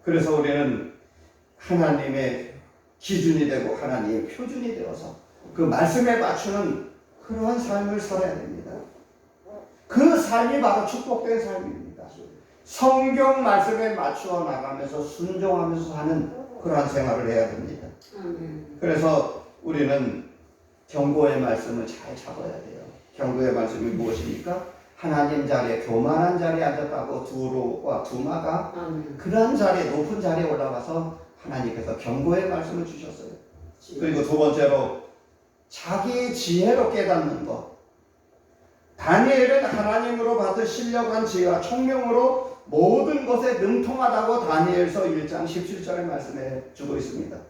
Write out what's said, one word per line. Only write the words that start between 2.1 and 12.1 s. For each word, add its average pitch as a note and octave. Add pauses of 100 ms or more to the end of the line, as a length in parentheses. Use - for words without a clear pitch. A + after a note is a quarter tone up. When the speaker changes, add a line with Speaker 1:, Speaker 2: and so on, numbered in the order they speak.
Speaker 1:
기준이 D#3+
되고, A#2
하나님의 A#2
표준이 A#3+
되어서 D#3+ (380)
그 E3+
말씀에 A3+
맞추는 - (380)
그러한 A3+
삶을 G3+
살아야 F#3
됩니다. - (1160)
그 D4+
삶이 A#3
바로 -
축복된 A3+
삶입니다. - (600)